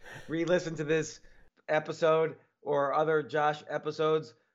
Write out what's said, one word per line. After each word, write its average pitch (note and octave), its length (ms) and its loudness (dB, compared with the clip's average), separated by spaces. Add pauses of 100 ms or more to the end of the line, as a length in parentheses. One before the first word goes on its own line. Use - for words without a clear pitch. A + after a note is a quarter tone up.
(280)
re-listen E3 480 0
to D3+ 80 -4
this D#3 360 -2 (500)
episode D#3 640 2 (260)
or C#3 320 0
other D#3 300 2
Josh D3+ 460 0
episodes. D#3 640 -2 (220)